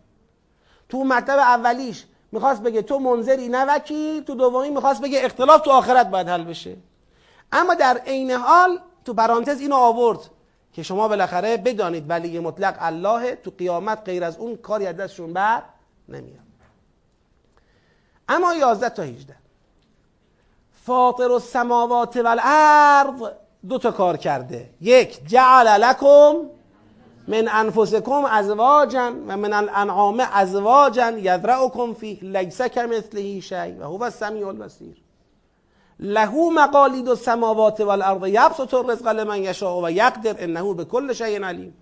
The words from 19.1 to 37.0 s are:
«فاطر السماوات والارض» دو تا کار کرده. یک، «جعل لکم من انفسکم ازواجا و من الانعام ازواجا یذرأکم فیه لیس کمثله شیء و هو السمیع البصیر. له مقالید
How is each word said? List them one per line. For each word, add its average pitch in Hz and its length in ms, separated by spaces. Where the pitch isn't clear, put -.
«فاطر 247 460
السماوات 240 840
والارض» 277 1080
دو 254 80
تا 226 140
کار 175 260
کرده. 131 520
یک، 214 460
«جعل 254 400
لکم 277 680
من 220 240
انفسکم 220 720
ازواجا 240 880
و 196 100
من 208 160
الانعام 202 720
ازواجا 220 800
یذرأکم 226 840
فیه 208 280
لیس 190 400
کمثله 220 800
شیء 180 400
و 185 40
هو 180 200
السمیع 214 440
البصیر. 208 500
له 214 500
مقالید 277 600